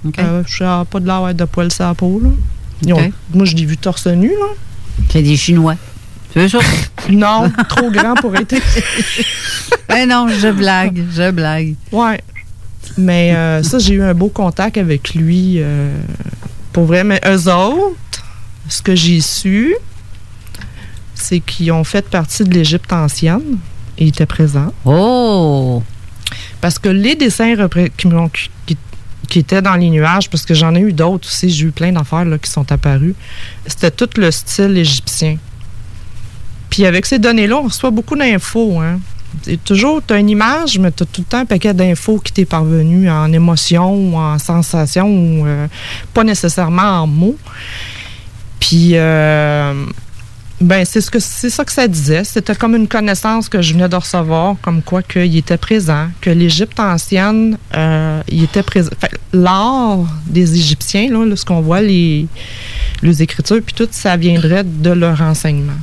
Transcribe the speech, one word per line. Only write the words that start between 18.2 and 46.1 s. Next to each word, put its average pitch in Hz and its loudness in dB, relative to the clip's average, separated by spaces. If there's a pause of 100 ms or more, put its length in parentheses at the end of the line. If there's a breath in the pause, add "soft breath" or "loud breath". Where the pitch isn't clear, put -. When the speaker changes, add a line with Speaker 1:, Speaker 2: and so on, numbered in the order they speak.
Speaker 2:
ce - -8
que 190 2
j'ai 170 4
su, 208 0 (1400 loud breath)
c'est - -2
qu'ils 165 -2
ont 160 2
fait - -2
partie 180 0
de 180 2
l'Égypte 170 2
ancienne 175 0 (400)
et 165 4
ils 156 6
étaient 151 2
présents. 147 0 (120)
Speaker 1:
Oh ! 156 2 (760 loud breath)
Speaker 2:
Parce 175 0
que 202 0
les 202 2
dessins 233 2
repré-, 175 2
qui - -2
m'ont, 170 2
qui, - -6 (520)
qui - 2
étaient 190 2
dans 190 2
les 175 4
nuages, 160 2
parce - -2
que - 0
j'en 160 4
ai 175 4
eu 208 2
d'autres 170 0
aussi, - -2
j'ai 160 0
eu 160 0
plein 170 -2
d'affaires, 165 0
là, 160 0
qui - -8
sont 143 -2
apparues, 143 2 (520 loud breath)
c'était - 0
tout 240 -2
le 180 4
style 196 0
égyptien. 156 0 (1300)
Puis 196 2
avec 180 2
ces 269 2
données-là, 220 2
on 294 0
reçoit 254 -2
beaucoup 233 -2
d'infos, 220 0
hein. 170 -2 (440)
C'est - -4
toujours, 269 2
t'as 208 2
une 208 4
image, 240 0
mais 185 4
t'as 165 -2
tout - -8
le 175 -4
temps - -2
un 254 0
paquet 202 0
d'infos 185 2
qui - -6
t'est 190 2
parvenu 165 2
en 156 2
émotion 170 4
ou 190 0
en 151 0
sensation, 170 0
ou, 165 2
euh, 147 0 (480 loud breath)